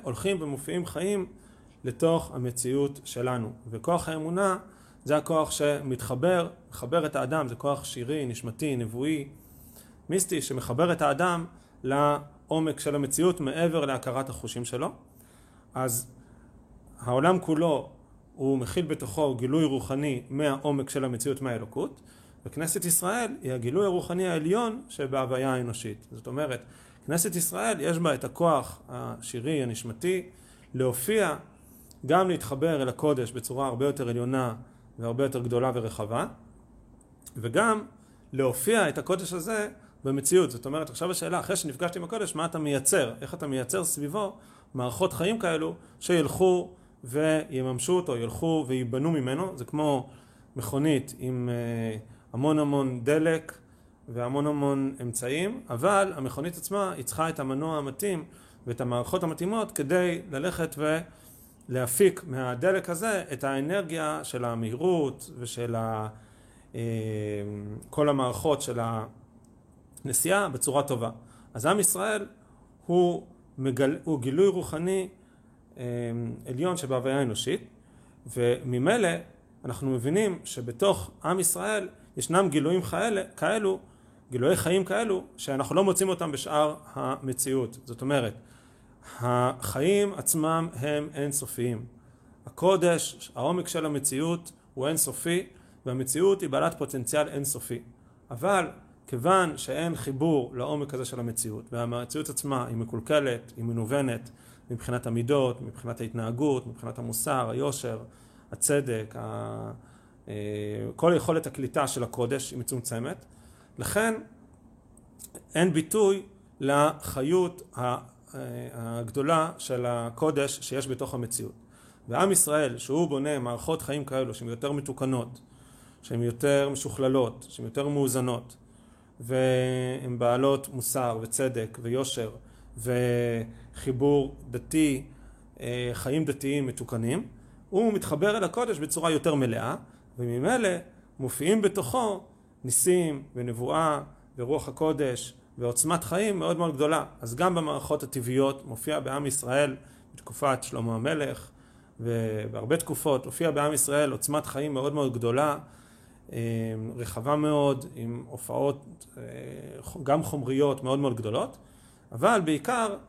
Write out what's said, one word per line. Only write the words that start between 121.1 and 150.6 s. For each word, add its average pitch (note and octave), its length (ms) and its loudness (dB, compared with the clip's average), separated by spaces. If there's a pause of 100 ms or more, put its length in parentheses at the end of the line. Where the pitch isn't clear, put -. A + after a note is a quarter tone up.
המציאות. A2+ 380 -4 (560)
ועם E3 240 4
ישראל, D3 460 4
שהוא D3+ 300 2
בונה C#3+ 300 0
מערכות B2 440 -2
חיים C#3+ 220 -4
כאלו C3 300 -2
שהן A2+ 140 -8
יותר A#2+ 240 -4
מתוקנות, C3 680 -2 (640)
שהן A#2+ 200 -2
יותר C#3 460 4
משוכללות, C3 800 0
שהן - 180 -10
יותר C#3 220 -2
מאוזנות, B2+ 680 0 (640)
והן B2+ 960 2
בעלות C3 500 4
מוסר B2 540 -2
וצדק A#2 600 -2
ויושר A#2+ 480 -2 (480)
וחיבור B2 1600 2 (160)
דתי, C3+ 540 2 (560)
אה, B2 320 -4
חיים D3 320 0
דתיים C#3 420 0
מתוקנים, B2+ 600 -2 (440)
הוא G#3+ 220 4
מתחבר F#3+ 440 2
אל G3+ 80 0
הקודש G#3 340 0
בצורה D#3 320 0
יותר D#3 240 4
מלאה, A#2 400 0 (440)
וממילא C#3+ 500 2 (500)
מופיעים E3 440 2
בתוכו G3+ 580 0 (440)
ניסים D#3+ 580 4 (120)
ונבואה C3+ 680 0 (360)
ורוח C3 300 -2
הקודש C#3 640 0 (240)
ועוצמת D3+ 460 2
חיים G3 340 0
מאוד E3 180 2
מאוד E3 180 0
גדולה. D3 300 2 (160)
אז A#2 140 -8
גם F3+ 200 2
במערכות D3+ 480 -2
הטבעיות C3+ 640 0
מופיע D3+ 340 -2
בעם C3+ 260 -2
ישראל, C3 500 2 (380)
בתקופת B2+ 480 0